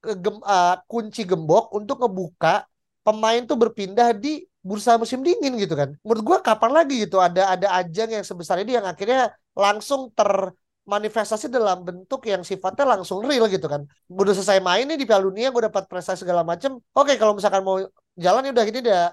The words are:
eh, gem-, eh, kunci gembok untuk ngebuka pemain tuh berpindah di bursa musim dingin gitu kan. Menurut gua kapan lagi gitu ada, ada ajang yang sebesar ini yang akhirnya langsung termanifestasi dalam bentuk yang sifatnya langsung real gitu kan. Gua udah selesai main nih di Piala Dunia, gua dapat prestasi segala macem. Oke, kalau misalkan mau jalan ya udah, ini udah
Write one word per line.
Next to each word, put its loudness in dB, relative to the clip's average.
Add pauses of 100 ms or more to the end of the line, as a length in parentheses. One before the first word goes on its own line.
eh, -6
gem-, -6
eh, 4
kunci -6
gembok 2
untuk -4
ngebuka -2 (400)
pemain 2
tuh -2
berpindah 2
di -4 (160)
bursa 0
musim -6
dingin 0
gitu -2
kan. -4
Menurut -2
gua 4
kapan 2
lagi -2
gitu 2
ada, 2
ada 0
ajang -4
yang -6
sebesar 0
ini -2
yang 0
akhirnya 0 (240)
langsung 0
termanifestasi -2
dalam 0
bentuk -10
yang -2
sifatnya -4
langsung 0
real 2
gitu -2
kan. -6 (240)
Gua 0
udah 4
selesai 2
main 2
nih -4
di -2
Piala 4
Dunia, -2
gua 0
dapat -4
prestasi -8
segala 0
macem. -4 (160)
Oke, 4
kalau 4
misalkan 0
mau 0 (400)
jalan 4
ya -4
udah, 2
ini -4
udah 4 (120)